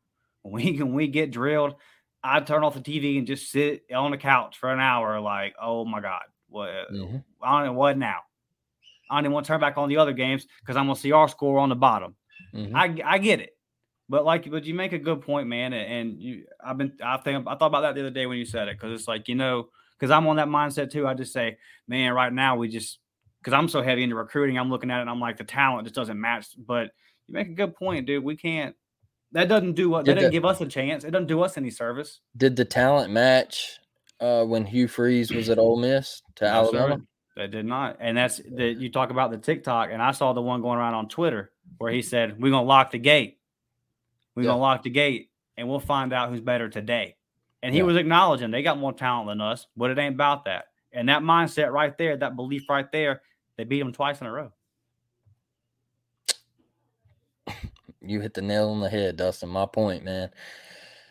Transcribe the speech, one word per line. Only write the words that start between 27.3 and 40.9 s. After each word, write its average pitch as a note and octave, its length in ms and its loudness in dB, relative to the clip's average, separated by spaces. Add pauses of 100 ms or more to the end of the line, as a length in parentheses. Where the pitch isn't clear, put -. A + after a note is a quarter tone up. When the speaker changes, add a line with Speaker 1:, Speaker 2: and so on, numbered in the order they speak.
Speaker 1:
make G3 140 -6
a E3 60 -14
good F3+ 220 -2
point, E3+ 300 -4
dude. C#3 180 -2
We D3+ 120 -6
can't, D#3 380 -6 (580)
that F3 160 2
doesn't F#3 260 4
do F3+ 160 2
what, E3 140 0
that C#3 80 6
Speaker 2:
Did - 40 4
Speaker 1:
doesn't F3+ 140 4
Speaker 2:
the - 20 0
Speaker 1:
give E3+ 120 0
us F#3 160 2
a E3 60 -4
chance. C#3 380 -4
It D#3 80 -8
doesn't F3+ 160 0
do D#3+ 140 2
us F#3 140 -2
any C3 140 -6
service. A#2+ 500 -8 (160)
Speaker 2:
Did B2+ 200 4
the B2 80 4
talent B2+ 480 2
match, B2+ 640 4 (420)
uh, A#2+ 240 2
when A2+ 220 0
Hugh A#2+ 220 2
Freeze A#2+ 440 2
was A2+ 180 0
at A2+ 80 4
Ole A#2 220 6
Miss C3 420 0 (140)
to - 80 -2
Speaker 1:
No, A2+ 260 4
sir. A2+ 80 2
Speaker 2:
Alabama? C#3 220 0 (360)
Speaker 1:
They G2 100 -8
did G#2+ 180 -8
not. B2+ 360 -6
And A#2 180 -2
that's B2 200 0
the, B2 360 -2
you B2 160 -8
talk C3 200 0
about B2+ 200 0
the A2+ 80 -8
TikTok, A#2+ 540 -2
and A2+ 100 -4
I B2+ 80 2
saw C3+ 220 2
the B2 100 -2
one A#2+ 200 -2
going A#2+ 180 -2
around A#2 140 -2